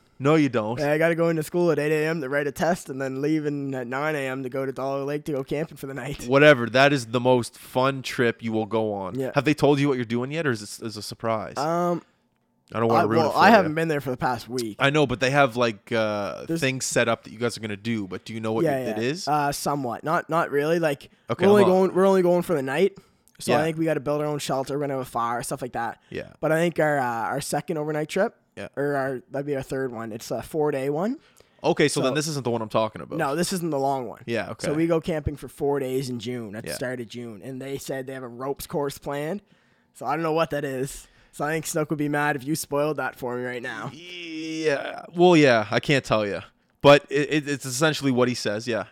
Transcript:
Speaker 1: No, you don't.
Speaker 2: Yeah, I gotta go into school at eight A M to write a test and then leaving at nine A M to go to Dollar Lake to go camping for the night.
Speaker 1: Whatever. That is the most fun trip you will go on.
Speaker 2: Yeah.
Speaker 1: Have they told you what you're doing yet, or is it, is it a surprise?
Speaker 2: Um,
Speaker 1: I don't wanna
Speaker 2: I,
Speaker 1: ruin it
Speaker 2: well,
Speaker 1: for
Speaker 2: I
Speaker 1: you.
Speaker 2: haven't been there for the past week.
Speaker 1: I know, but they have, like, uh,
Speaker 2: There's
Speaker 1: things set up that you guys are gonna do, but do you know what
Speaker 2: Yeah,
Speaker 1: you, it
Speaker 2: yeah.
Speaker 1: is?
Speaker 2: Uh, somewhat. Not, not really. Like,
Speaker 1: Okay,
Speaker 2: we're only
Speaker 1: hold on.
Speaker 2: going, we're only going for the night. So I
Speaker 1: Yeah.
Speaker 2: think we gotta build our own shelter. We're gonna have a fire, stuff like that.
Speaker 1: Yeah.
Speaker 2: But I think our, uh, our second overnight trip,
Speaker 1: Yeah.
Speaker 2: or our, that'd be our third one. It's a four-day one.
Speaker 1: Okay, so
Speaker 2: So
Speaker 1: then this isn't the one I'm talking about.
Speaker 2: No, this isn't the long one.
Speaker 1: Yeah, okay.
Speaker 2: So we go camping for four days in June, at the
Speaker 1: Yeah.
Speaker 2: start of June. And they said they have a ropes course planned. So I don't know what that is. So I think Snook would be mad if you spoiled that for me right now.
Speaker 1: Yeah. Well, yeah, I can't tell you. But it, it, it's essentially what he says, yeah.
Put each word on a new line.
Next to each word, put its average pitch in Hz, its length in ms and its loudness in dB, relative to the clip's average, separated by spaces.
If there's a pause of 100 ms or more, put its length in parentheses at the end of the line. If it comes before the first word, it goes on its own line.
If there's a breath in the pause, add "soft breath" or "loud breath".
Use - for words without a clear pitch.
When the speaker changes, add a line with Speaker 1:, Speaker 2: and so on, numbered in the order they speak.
(180)
Speaker 1:
No, 139 180 4
you 151 120 4
don't. 113 300 -2
Speaker 2:
Yeah, 147 140 0
I 151 60 4
gotta 165 160 4
go 165 140 2
into 160 140 0
school 175 300 0
at 143 60 0
eight 147 140 0
A 151 140 2
M 160 160 -2
to 131 80 -4
write 143 160 0
a 139 60 -4
test 175 360 -2
and 135 140 -8
then 135 180 -6
leaving 147 540 -2
at 127 120 -6
nine 143 280 -2
A 147 140 -2
M 131 160 -4
to 127 40 -6
go 135 160 -4
to 135 80 -4
Dollar 139 320 -4
Lake 147 220 -4
to 160 60 -4
go 135 120 -2
camping 151 320 -6
for 139 100 -14
the 135 80 -10
night. 139 320 -10
Speaker 1:
Whatever. 131 440 8
That 135 240 6
is 123 120 0
the 117 140 -2
most 123 380 2
fun 131 420 -2
trip 120 420 0
you 113 100 -4
will 110 120 0
go 107 300 0
on. 98 240 -6
Speaker 2:
Yeah. 131 160 -4
Speaker 1:
Have 139 100 2
they 151 80 4
told 143 260 4
you 139 100 2
what 135 80 0
you're 123 100 -4
doing 120 240 -4
yet, 156 160 -4
or 139 60 2
is 107 100 -6
it, - 240 -12
is 104 100 -10
it 107 40 -10
a - 20 -10
surprise? 110 560 -6
Speaker 2:
Um, 170 420 0 (720)
Speaker 1:
I 104 80 -4
don't 117 80 2
wanna 117 120 4
Speaker 2:
I, 117 40 4
Speaker 1:
ruin 110 140 2
it - 60 -
Speaker 2:
well, 139 80 0
Speaker 1:
for 131 80 0
Speaker 2:
I 180 100 8
Speaker 1:
you. 233 60 10
Speaker 2:
haven't 160 180 2
been 165 140 -2
there 147 120 -2
for 139 100 -6
the 127 60 -4
past 123 320 -4
week. 117 320 -6
Speaker 1:
I 135 80 4
know, 147 180 4
but 120 140 -2
they 127 120 2
have, 139 220 4
like, 117 380 -2
uh, 104 540 -2
Speaker 2:
There's 165 140 -4
Speaker 1:
things 131 260 -2
set 120 220 2
up 113 160 0
that - 80 -18
you 104 60 -14
guys 117 200 -4
are - 20 -18
gonna 107 160 -8
do, 104 320 -4
but 92 160 -10
do - 80 -14
you 113 80 -8
know 110 120 -2
what 120 120 0
Speaker 2:
Yeah, 143 160 0
Speaker 1:
you, 127 120 -6
it 107 40 -8
Speaker 2:
yeah. 110 60 -4
Speaker 1:
is? 147 260 -4
Speaker 2:
Uh, 143 240 0
somewhat. 135 500 -4
Not, 160 280 -2
not 160 200 0
really. 147 280 0
Like, 156 320 -2 (180)
Speaker 1:
Okay, 120 160 0
Speaker 2:
we're 196 80 8
only 208 120 8
Speaker 1:
hold 185 100 6
on. 185 140 6
Speaker 2:
going, - 80 -4
we're 185 100 6
only 190 160 6
going 175 200 4
for 175 140 -2
the 139 60 0
night. 147 340 0 (420)
So - 140 -4
I 120 60 4
Speaker 1:
Yeah. 151 60 2
Speaker 2:
think 160 120 -2
we 160 80 -2
gotta 156 160 0
build 147 220 -2
our 147 40 -2
own 151 120 -2
shelter. 131 360 -2
We're 143 60 -2
gonna 139 140 -2
have 131 80 -2
a - 20 -10
fire, 120 380 -2
stuff - 180 -8
like 127 140 -8
that. 117 340 -6
Speaker 1:
Yeah. - 220 -10 (100)
Speaker 2:
But 151 120 0
I 156 60 4
think 170 220 0
our, 151 180 2
uh, 127 60 0
our 117 380 -2
second 160 340 -4
overnight 151 320 -4
trip, 202 260 -2 (220)
Speaker 1:
Yeah. 101 180 -10
Speaker 2:
or 143 220 -2
our, 131 340 -4
that'd 143 160 -6
be 143 80 -4
our 135 80 -4
third 131 300 -4
one. 113 180 -10
It's 110 220 -10
a 117 100 -4
four-day 143 480 -2
one. 202 280 -2 (440 soft breath)
Speaker 1:
Okay, 160 240 4
so 143 140 0
Speaker 2:
So 131 60 2
Speaker 1:
then 127 80 0
this 151 120 0
isn't 147 160 -4
the 120 80 -2
one 117 120 0
I'm 110 80 -6
talking 110 320 0
about. 131 160 -8
Speaker 2:
No, 147 180 -2
this 175 160 -2
isn't 175 180 -2
the 143 80 0
long 135 300 0
one. - 180 -16
Speaker 1:
Yeah, 110 260 -4
okay. - 140 -8
Speaker 2:
So 165 80 0
we 165 140 2
go 165 120 2
camping 156 360 -4
for 131 120 -14
four 143 300 0
days 131 320 -2
in 123 80 -6
June, 113 380 -8
at 110 80 -12
the - 60 -8
Speaker 1:
Yeah. - 60 -6
Speaker 2:
start 127 240 -6
of 117 80 -10
June. 117 360 -14
And 131 180 -12
they 139 160 -8
said 135 300 -8
they 135 60 -10
have 131 100 -12
a 123 40 -12
ropes 131 380 -8
course 147 320 -4
planned. 151 440 -6 (520 soft breath)
So - 120 -14
I 127 80 -2
don't 160 100 -2
know 160 80 0
what 160 180 0
that 147 140 -4
is. 135 420 -6 (260 soft breath)
So - 120 -8
I 147 80 -2
think 160 140 -2
Snook 151 240 -2
would 156 80 -2
be 147 100 0
mad 147 260 0
if 127 100 -8
you 147 100 -2
spoiled 147 420 -2
that 131 200 -4
for 123 200 -6
me 123 80 -4
right 123 180 -6
now. 117 300 -8
Speaker 1:
Yeah. 160 1120 -6 (120)
Well, 175 220 8
yeah, 120 340 6
I 117 100 2
can't 139 240 2
tell 110 220 2
you. 92 140 -4 (400)
But 143 300 8
it, 143 200 0
it, 147 180 0
it's 143 180 -6
essentially 139 440 0
what 123 180 4
he 123 60 0
says, 113 340 -4
yeah. 107 240 0